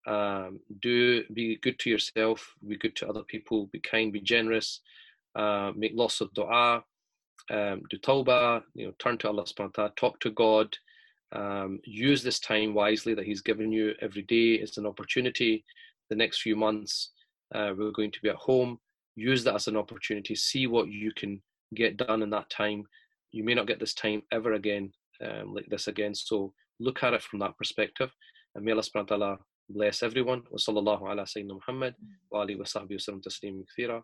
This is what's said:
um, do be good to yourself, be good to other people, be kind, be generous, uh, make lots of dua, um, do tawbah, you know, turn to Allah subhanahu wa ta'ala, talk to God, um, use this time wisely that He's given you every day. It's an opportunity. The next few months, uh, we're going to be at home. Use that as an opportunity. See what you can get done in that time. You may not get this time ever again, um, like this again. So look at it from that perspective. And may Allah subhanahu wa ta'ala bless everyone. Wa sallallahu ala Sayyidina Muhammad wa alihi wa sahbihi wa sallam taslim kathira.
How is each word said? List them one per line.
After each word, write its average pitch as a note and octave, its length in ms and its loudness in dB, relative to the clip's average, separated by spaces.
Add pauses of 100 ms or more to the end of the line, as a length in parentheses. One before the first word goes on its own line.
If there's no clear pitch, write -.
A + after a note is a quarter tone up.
um, G2 500 0 (220)
do A#2+ 420 4 (100)
be A2+ 320 -2
good B2 140 0
to A#2+ 100 -2
yourself, A2 680 0 (120)
be G#2 100 -4
good - 200 -2
to G2+ 100 -4
other G#2 160 -6 (100)
people, G#2+ 340 -2
be - 120 -12
kind, A2 320 0
be G2+ 100 -6
generous, A2+ 600 0 (540)
uh, G2+ 400 0
make A2 180 -2
lots A#2 280 0
of G2 120 -4
dua, A#2 500 4 (680)
um, G2+ 380 -2
do G2+ 100 -6
tawbah, B2 640 4 (100)
you A2 140 -8
know, F#2+ 100 -10
turn A#2+ 220 0
to A2 80 -2
Allah G#2+ 160 0
subhanahu - 340 -8
wa - 0 -
ta'ala, G#2 180 0
talk - 260 0
to A2+ 100 -2
God, A2 440 6 (560)
um, G2+ 520 -4
use B2 400 2
this B2 160 -2
time G#2+ 340 0
wisely G#2+ 400 4
that G2+ 120 -2
He's G#2 160 -4
given A2 300 0
you A2 300 2
every G2+ 220 -6
day. A#2 300 6
It's G#2+ 240 -2
an G#2 80 -4
opportunity. A2+ 760 0 (460)
The A2 60 -2
next A2 260 0
few G#2+ 140 2
months, G#2+ 560 0 (420)
uh, G#2 240 -2
we're G#2+ 140 -2
going G#2 200 0
to - 100 -10
be G#2+ 80 2
at G2 60 0
home. B2+ 440 2 (360)
Use A#2+ 280 2
that G#2+ 120 4
as - 120 -2
an G#2+ 100 0
opportunity. G#2 580 -4
See C3 320 0
what A#2 200 4
you G#2 280 -4
can G2+ 260 -6 (340)
get G#2+ 220 2
done A2 260 2
in G#2 80 -2
that G#2 180 -2
time. G#2 340 -2 (480)
You A2 120 -6
may A#2 100 2
not A2+ 140 2
get B2 120 0
this A2 140 -4
time G#2+ 380 -2
ever A2+ 220 0
again, G2+ 380 -2 (320)
um, G#2 300 -8
like - 160 -8
this G#2 180 -4
again. G#2 280 -2
So G2 380 -2 (260)
look B2+ 240 -2
at A#2+ 100 4
it A2 80 0
from - 180 -10
that G2+ 180 -4
perspective. - 520 -2 (460)
And G2+ 100 -8
may A2+ 60 2
Allah G#2+ 100 2
subhanahu G#2 300 -4
wa G2+ 60 4
ta'ala G2 200 0 (320)
bless G#2 320 0
everyone. A#2+ 480 0
Wa - 80 -10
sallallahu G#2 440 2 (100)
ala G2+ 120 -4
Sayyidina G2 380 -10
Muhammad B2+ 340 -4 (360)
wa G#2 120 -2
alihi G2+ 140 -4
wa G2+ 80 -8
sahbihi G2 320 -8
wa G#2 160 -8
sallam F#2+ 80 -10
taslim F#2+ 440 -10
kathira. A#2 380 -6